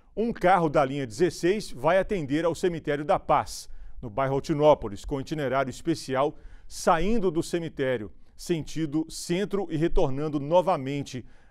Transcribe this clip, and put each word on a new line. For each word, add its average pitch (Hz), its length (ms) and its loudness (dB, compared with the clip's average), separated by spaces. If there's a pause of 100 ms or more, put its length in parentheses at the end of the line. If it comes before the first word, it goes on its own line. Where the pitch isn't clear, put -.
(160)
Um 226 160 0
carro 175 380 4
da 143 160 4
linha 135 200 -2
dezesseis 170 640 0
vai 151 280 2
atender 165 480 0
ao 170 100 2
cemitério 156 480 -2
da 156 160 2
Paz, - 480 0 (340)
no 123 80 -10
bairro 135 260 0
Altinópolis, 139 680 4
com 139 160 -4
itinerário 135 500 -2
especial, 143 680 -2 (280)
saindo 185 640 2
do 160 140 0
cemitério, 131 720 -4 (240)
sentido 160 720 -4
centro 196 600 -4
e 160 60 -4
retornando 151 640 2
novamente 143 840 0 (260)